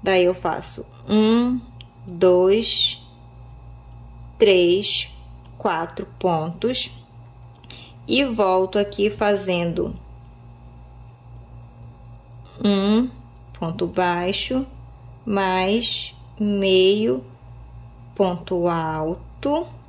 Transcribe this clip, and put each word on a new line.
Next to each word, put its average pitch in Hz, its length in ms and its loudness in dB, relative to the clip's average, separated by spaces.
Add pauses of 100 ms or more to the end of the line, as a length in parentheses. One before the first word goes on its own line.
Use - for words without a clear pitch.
Daí 185 220 4
eu 180 100 4
faço - 520 -6 (220)
um, 233 520 4 (460)
dois, 185 960 2 (1400)
três, 190 720 4 (500)
quatro 170 480 -4 (120)
pontos 170 720 -2 (1160)
e 262 180 2
volto 190 540 2
aqui 202 320 0
fazendo 185 880 -2 (2750)
um 208 460 2 (480)
ponto 170 280 -4
baixo, 180 760 -2 (600)
mais 196 880 0 (240)
meio 202 840 2 (880)
ponto 175 540 0
alto 165 1000 -2 (220)